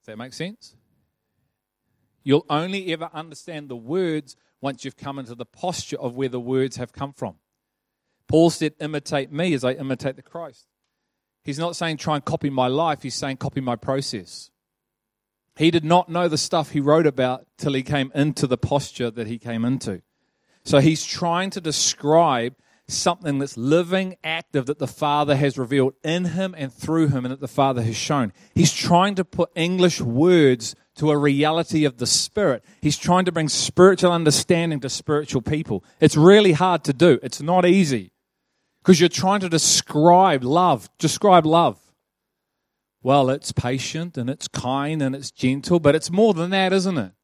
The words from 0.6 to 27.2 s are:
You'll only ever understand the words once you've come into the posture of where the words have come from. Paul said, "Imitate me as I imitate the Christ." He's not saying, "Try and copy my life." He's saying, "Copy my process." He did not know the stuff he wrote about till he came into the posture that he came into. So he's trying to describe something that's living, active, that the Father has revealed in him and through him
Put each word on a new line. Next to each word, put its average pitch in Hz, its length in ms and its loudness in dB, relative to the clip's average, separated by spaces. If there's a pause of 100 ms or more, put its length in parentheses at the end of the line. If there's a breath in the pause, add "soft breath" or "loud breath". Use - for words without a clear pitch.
You'll 147 260 0
only 180 460 -4
ever 160 180 -12
understand 156 560 -16
the 127 80 -12
words 151 600 -6 (260)
once 139 240 -8
you've 131 100 -14
come 139 220 -14
into 123 160 -16
the 120 100 -14
posture - 560 -10
of 120 140 -8
where 131 160 -4
the 123 100 -8
words 131 360 -4
have 123 160 -12
come 139 200 -12
from. 101 260 -12 (880)
Paul 165 240 4
said, 151 280 -6
"Imitate 147 540 -6
me 165 220 -2
as 127 100 -6
I 127 80 0
imitate 135 440 -6
the 127 60 -20
Christ." 165 460 -18 (760)
He's 143 160 -10
not 165 180 -4
saying, 165 200 -4
"Try 151 200 -2
and 143 80 -6
copy 151 260 -4
my 131 160 0
life." 147 360 -2
He's 127 120 -10
saying, 135 240 -8
"Copy 135 240 -6
my 123 120 -4
process." 127 760 -8 (1040)
He 156 140 2
did 165 140 0
not 170 260 2
know 175 180 -2
the 151 80 -2
stuff 156 340 -4
he 147 100 -4
wrote 151 260 2
about 127 500 -2
till 147 160 -4
he 131 100 -2
came 135 320 -4
into 147 320 -2
the 123 120 -2
posture 135 520 -4
that 113 160 -10
he 113 120 -10
came 113 260 -6
into. 117 380 -4 (600)
So - 180 4
he's 156 260 2
trying 175 440 -4
to 190 120 -12
describe 143 920 0 (320)
something 170 520 -2
that's 139 180 -8
living, 175 680 0
active, 156 440 -6
that 143 120 -6
the 143 80 -6
Father 147 480 0
has 139 220 0
revealed 131 380 0 (100)
in 175 220 -2
him 185 320 -4
and 135 120 -8
through 160 380 0
him 131 160 -2